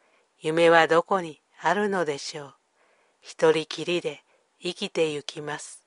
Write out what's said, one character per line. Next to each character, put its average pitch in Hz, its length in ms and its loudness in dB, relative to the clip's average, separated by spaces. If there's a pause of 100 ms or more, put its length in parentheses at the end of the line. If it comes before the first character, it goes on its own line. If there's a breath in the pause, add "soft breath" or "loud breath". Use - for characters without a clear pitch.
(400)
夢 165 320 4
は 165 160 6
ど 165 160 4
こ 196 180 -2
に 160 200 -12 (180)
あ 165 140 0
る 208 160 -2
の 185 160 -2
で 147 120 -4
し - 220 -12
ょ 143 60 -14
う。 135 80 -20 (680)
一 - 300 2
人 156 140 0
き 156 200 -10
り 170 160 -2
で 147 220 -8 (360)
生 180 140 -6
き 190 160 -8
て 160 220 0
ゆ 147 100 -8
き - 200 -12
ま 151 180 -8
す。 - 280 -20